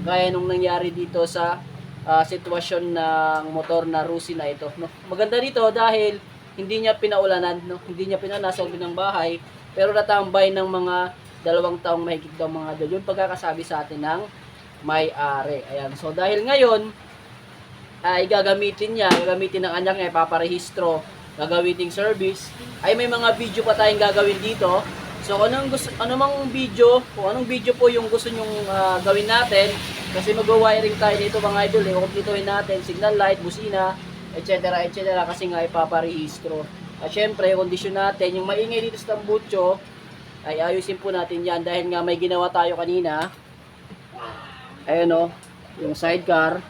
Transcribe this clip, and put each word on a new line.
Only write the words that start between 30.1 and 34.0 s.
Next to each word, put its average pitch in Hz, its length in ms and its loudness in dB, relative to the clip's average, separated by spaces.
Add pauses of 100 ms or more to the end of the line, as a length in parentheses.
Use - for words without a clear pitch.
kasi 185 200 0
mag-wiring 220 640 4
tayo 208 220 4
dito 202 180 -2
mga 202 320 2
idol, 208 160 2
eh, 185 80 0
kumpletuhin 196 560 -2
natin, 202 320 -2
signal 190 320 0
light, 196 300 4
busina, 190 500 -2 (400)